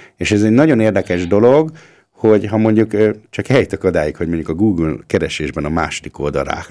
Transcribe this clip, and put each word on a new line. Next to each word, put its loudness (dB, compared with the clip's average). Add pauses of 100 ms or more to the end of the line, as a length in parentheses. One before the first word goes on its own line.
(180)
És -4
ez 2
egy 2
nagyon 4
érdekes 0
dolog, 4 (400)
hogy 2
ha -4
mondjuk, 2
ö, 2 (200)
csak -8
eljutok 0
odáig, 0
hogy -6
mondjuk -4
a -4
Google 0 (140)
keresésben -4
a -6
második -6
oldal -4
rá-, -8